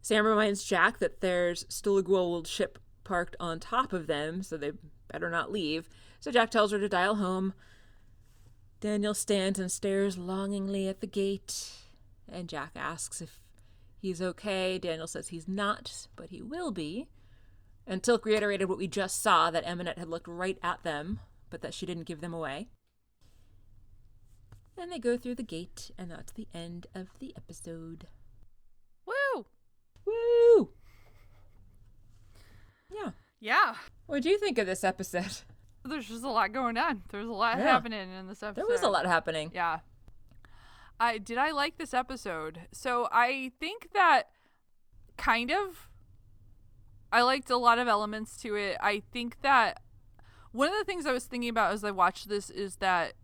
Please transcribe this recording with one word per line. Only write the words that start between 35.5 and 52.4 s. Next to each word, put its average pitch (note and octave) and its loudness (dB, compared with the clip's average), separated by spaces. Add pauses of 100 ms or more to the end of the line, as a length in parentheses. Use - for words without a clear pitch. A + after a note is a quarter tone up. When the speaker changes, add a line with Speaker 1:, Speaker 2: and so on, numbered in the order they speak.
Speaker 2:
There's C4 -6
just A#3 -10
a C#4 -4
lot G#3+ 2
going A#3+ 0
on. A3+ 0
There's G#3 -8
a A#3 -6
lot A3+ 0
Speaker 1:
Yeah. G#3+ 0
Speaker 2:
happening A3+ 2
in F#3+ -12
this G3 -12
episode. G#3 -8
Speaker 1:
There G4 -2
was A#4 2
a F4 4
lot F3+ 4
happening. D#3+ 0
Speaker 2:
Yeah. E3 -2 (1160)
I, A3+ 2
did A3+ -6
I D4 2
like D4 -2
this E4 -8
episode? F3 -4 (100)
So A#3+ 0
I C4 2
think F#4+ -8
that E4+ 6 (920)
kind A#3+ 0
of, F#4+ -2 (1200)
I A#3 6
liked C4 2
a B3 2
lot A#3+ 6
of B3 2
elements G#3+ 0
to G#3 -4
it. G3+ -2
I G#3 2 (100)
think A#3+ -8
that B3+ 4 (720)
one C4+ 2
of F#4 0
the G#4 -2
things F4+ -4
I D4+ 2
was B3+ -2
thinking A#3+ -4
about G#3+ 2
as G#3 -6
I G#3 -2
watched F#3+ 2
this G3+ -4